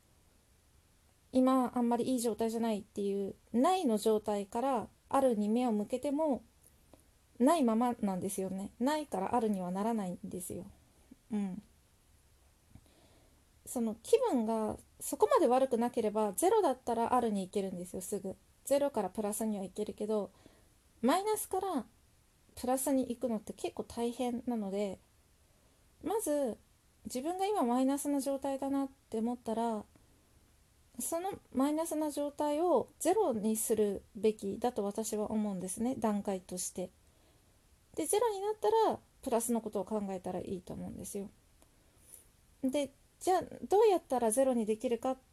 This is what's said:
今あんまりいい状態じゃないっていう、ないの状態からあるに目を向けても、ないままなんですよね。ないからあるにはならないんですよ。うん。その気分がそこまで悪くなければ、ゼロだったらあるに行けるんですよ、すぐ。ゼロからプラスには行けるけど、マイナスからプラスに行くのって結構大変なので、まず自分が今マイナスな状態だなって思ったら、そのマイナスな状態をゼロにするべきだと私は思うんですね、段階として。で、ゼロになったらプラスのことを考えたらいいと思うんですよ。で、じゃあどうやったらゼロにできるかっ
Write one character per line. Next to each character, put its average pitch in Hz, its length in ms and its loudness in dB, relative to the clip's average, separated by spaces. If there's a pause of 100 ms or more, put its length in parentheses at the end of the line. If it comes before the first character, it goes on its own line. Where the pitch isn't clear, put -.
(1300)
今 254 420 4
あ 247 60 0
ん 240 80 2
ま 240 80 2
り 247 160 0
い 262 40 2
い 240 40 0
状 226 140 0
態 226 160 -2
じ 226 60 -4
ゃ 226 40 -2
な 226 120 0
い 202 80 -2
っ - 20 -10
て - 180 -10
い 196 280 -2
う、 - 60 -8 (180)
な 294 240 4
い 370 100 0
の 220 100 4
状 214 240 2
態 202 260 -2
か 233 140 -6
ら 254 280 0 (220)
あ 269 100 2
る 262 140 4
に 208 140 0
目 240 180 2
を 233 60 2
向 208 140 0
け 254 120 -4
て 285 140 -2
も、 294 300 0 (960)
な 294 180 6
い 311 80 4
ま 226 100 4
ま 240 260 2
な 196 140 0
ん 185 60 -4
で 185 100 -2
す - 100 -6
よ 190 80 -2
ね。 190 300 -8
な 277 180 2
い 302 100 -4
か - 140 -4
ら 190 140 -2
あ 247 60 2
る 220 80 2
に 202 120 0
は 180 100 -4
な 190 120 -2
ら 226 100 0
な 214 140 -2
い 180 60 -4
ん 175 120 -10
で 185 160 -8
す - 140 -10
よ。 185 100 -10 (680)
う 214 40 -2
ん。 202 260 -4 (2000)
そ - 140 -4
の 220 220 -2
気 - 160 4
分 240 280 0
が 220 300 -2 (240)
そ - 160 -8
こ 427 140 4
ま 539 100 8
で 330 60 6
悪 262 220 4
く 240 100 0
な 240 120 0
け 254 120 -4
れ 214 80 0
ば、 208 240 0
ゼ 339 160 2
ロ 440 120 4
だ 311 100 4
っ 254 100 -6
た 240 120 -2
ら 233 200 0
あ 254 60 6
る 233 100 2
に 196 160 -2
行 190 40 -12
け 202 120 -2
る 190 100 -4
ん 180 40 -8
で 175 100 -6
す - 100 -10
よ、 185 60 -8
す 196 180 -6
ぐ。 190 160 -8 (280)
ゼ 277 140 4
ロ 285 120 0
か 226 120 -2
ら 190 60 -2
プ - 140 -6
ラ 208 100 -2
ス 220 140 -4
に 208 120 -2
は 190 60 -6
行 180 80 -10
け 208 120 -4
る 196 100 -8
け 214 120 -6
ど、 208 240 -2 (720)
マ 277 160 4
イ 392 60 -4
ナ 427 120 0
ス - 120 -6
か 381 120 -2
ら 359 240 -2 (760)
プ - 60 -8
ラ 254 100 2
ス 269 160 0
に 262 160 2
行 240 100 -4
く 262 100 -2
の 226 80 -2
っ 208 40 -4
て - 140 -10
結 - 200 -6
構 214 100 -6
大 240 280 -4
変 240 340 -4
な 240 100 -2
の 202 140 -4
で、 196 280 -2 (1040)
ま 392 160 -2
ず 285 380 0 (480)
自 254 160 -6
分 349 160 -2
が 392 80 0
今 403 160 2
マ 240 180 2
イ 262 60 4
ナ 277 120 2
ス 294 100 -6
な 285 120 0
状 277 180 -2
態 269 200 -4
だ 269 100 -4
な 277 160 0
っ 269 40 -4 (200)
て 220 100 -6
思 233 160 -2
っ - 20 -10
た 233 180 -6
ら、 226 280 -2 (1160)
そ 330 220 -4
の 381 100 -4 (240)
マ 269 160 2
イ - 20 0
ナ 320 140 -2
ス 330 100 -4
な 302 140 -2
状 285 200 -4
態 294 300 -2
を 330 280 2 (100)
ゼ 330 160 2
ロ 392 180 2
に 220 240 0
す 226 180 0
る 208 280 0 (120)
べ 214 200 0
き 202 240 -6
だ 240 140 0
と 220 120 -4
私 214 320 -4
は 208 140 -2
思 208 220 0
う - 20 -6
ん 180 60 -6
で 185 100 -6
す 220 120 -6
ね、 254 160 0
段 208 240 0
階 190 200 -4
と - 160 -10
し - 100 -6
て。 180 220 -8 (1080)
で、 320 80 -2
ゼ 403 160 0
ロ 480 100 2
に 392 100 -6
な 415 100 -2
っ 427 100 -2
た 415 80 2 (220)
ら - 80 -2 (240)
プ 269 80 -6
ラ 233 100 2
ス 233 120 -2
の 226 100 0
こ 214 80 -8
と 208 100 -2
を 185 60 -2
考 220 240 -2
え 190 100 -6
た 180 120 -6
ら 180 80 -4
い - 160 -6
い 180 40 -8
と - 140 -12
思 180 140 -10
う - 20 -12
ん - 80 -12
で - 80 -10
す - 120 -8
よ。 196 120 -10 (1300)
で、 269 280 -2 (300)
じ 359 120 2
ゃ 370 60 6
あ 311 40 -2 (260)
ど 392 180 6
う - 40 8
や 349 80 6
っ 320 80 -18
た 254 120 0
ら 233 120 2
ゼ 254 140 4
ロ 262 80 4
に 233 140 2
で 214 100 0
き 214 100 -4
る 233 120 0
か 254 140 -2
っ 262 60 -6 (140)